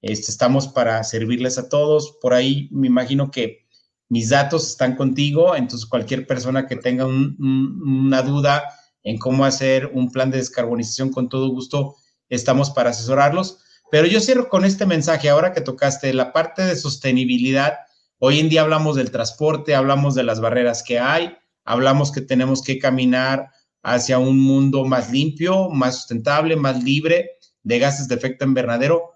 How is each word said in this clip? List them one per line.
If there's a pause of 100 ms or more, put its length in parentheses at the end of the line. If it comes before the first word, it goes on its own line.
Este,
estamos
para
servirles
a
todos.
Por
ahí
me
imagino
que (440)
mis
datos
están
contigo,
entonces
cualquier
persona
que
tenga
un,
un,
una
duda (380)
en
cómo
hacer
un
plan
de
descarbonización,
con
todo
gusto (340)
estamos
para
asesorarlos. (320)
Pero
yo
cierro
con
este
mensaje,
ahora
que
tocaste
la
parte
de
sostenibilidad. (440)
Hoy
en
día
hablamos
del
transporte,
hablamos
de
las
barreras
que
hay, (280)
hablamos
que
tenemos
que
caminar (320)
hacia
un
mundo
más
limpio,
más
sustentable,
más
libre (320)
de
gases
de
efecto
invernadero.